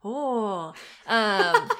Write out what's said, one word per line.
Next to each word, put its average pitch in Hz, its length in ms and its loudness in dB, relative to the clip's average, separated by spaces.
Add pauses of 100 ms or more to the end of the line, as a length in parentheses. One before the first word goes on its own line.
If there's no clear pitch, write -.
Oh." 214 720 -4 (340)
Um, 202 640 2 (120)